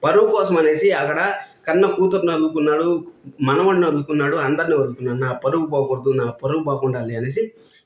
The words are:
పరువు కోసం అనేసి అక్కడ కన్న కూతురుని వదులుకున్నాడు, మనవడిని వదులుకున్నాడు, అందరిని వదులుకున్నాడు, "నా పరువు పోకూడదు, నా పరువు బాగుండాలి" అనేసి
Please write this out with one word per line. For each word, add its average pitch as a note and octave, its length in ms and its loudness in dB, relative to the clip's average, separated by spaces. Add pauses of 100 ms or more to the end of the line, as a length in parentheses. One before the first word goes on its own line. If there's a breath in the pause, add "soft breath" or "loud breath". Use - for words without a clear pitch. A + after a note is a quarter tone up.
పరువు G3 220 4
కోసం F#3 320 2
అనేసి D#3 320 4
అక్కడ D#3+ 440 -2 (340 loud breath)
కన్న F3+ 180 4
కూతురుని F3+ 460 0
వదులుకున్నాడు, D#3+ 720 0 (340)
మనవడిని F3 460 2
వదులుకున్నాడు, D3 500 0
అందరిని D#3 380 0
వదులుకున్నాడు, B2 440 -2
"నా C3 140 -4
పరువు D3+ 340 -2
పోకూడదు, C3+ 440 -2
నా B2 200 0
పరువు D3 340 -4
బాగుండాలి" B2+ 520 -4
అనేసి C#3 360 -4 (340 soft breath)